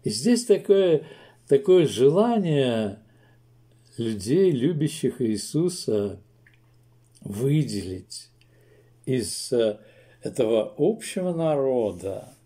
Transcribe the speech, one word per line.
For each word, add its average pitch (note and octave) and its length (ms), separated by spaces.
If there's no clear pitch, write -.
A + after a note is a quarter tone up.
И - 80
здесь G#3+ 340
такое, F#3 640
такое D3+ 400
желание C#3 1120
людей, A#2 540
любящих C#3+ 720
Иисуса, G#2+ 960
выделить G#2 1080
из, B2 460
э, A2 260
этого A2 560
общего F3+ 560
народа B2+ 1040